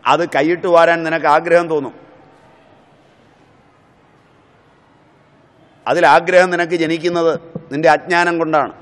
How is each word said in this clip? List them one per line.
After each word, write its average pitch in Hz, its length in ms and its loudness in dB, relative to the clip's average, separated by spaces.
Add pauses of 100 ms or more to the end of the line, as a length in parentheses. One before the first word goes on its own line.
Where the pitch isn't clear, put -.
(120)
അത് 156 120 2 (120)
കൈയിട്ട് 160 400 -2
വാരാൻ 165 320 4
നിനക്ക് 156 200 -4 (100)
ആഗ്രഹം 170 360 0
തോന്നും. 135 200 -6 (4000)
അതിലാഗ്രഹം 170 640 4
നിനക്ക് 170 300 -4
ജനിക്കുന്നത് 165 500 -2 (380)
നിന്റെ 156 240 0
അജ്ഞാനം 175 460 -2
കൊണ്ടാണ്. 156 300 -2 (100)